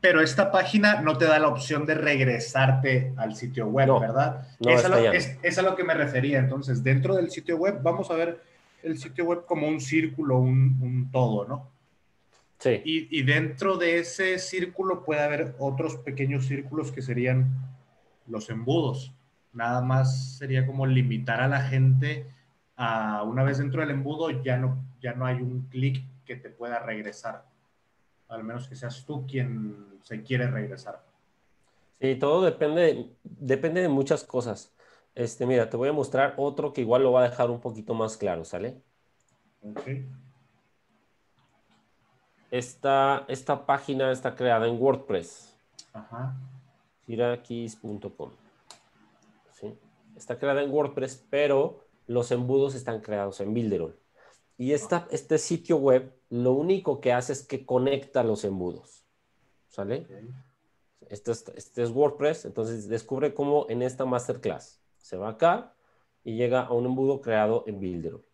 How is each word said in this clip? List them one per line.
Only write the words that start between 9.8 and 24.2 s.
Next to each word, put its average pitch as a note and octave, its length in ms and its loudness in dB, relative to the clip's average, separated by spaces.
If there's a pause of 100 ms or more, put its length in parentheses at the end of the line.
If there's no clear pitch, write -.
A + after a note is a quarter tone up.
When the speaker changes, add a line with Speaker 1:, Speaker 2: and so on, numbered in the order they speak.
Speaker 1:
círculo, C#3 580 2
un, C3 440 6
un B2+ 300 -2
todo, A2 340 2
¿no? C3+ 220 -10 (920)
Speaker 2:
Sí. A#2 240 2
Speaker 1:
Y, D#3+ 360 -2
y - 20 0
dentro D3+ 540 2
de E3+ 240 2
ese F#3 380 -2
círculo F3+ 680 -4
puede D3+ 160 0
haber D3 400 0
otros C#3 360 -2
pequeños C3+ 500 -2
círculos C3+ 440 -4
que - 120 -10
serían B2+ 500 2 (720)
los A2+ 240 -10
embudos. B2+ 640 -2 (400)
Nada A#2+ 280 -2
más C3 580 0
sería C3 280 0
como C3+ 180 -2
limitar A#2 560 2
a C3 60 2
la C3+ 140 2
gente C3 640 2 (500)
a, A2 460 -2
una B2 220 0
vez C#3 140 2
dentro C#3 220 -2
del D3+ 100 -2
embudo, C#3 520 -4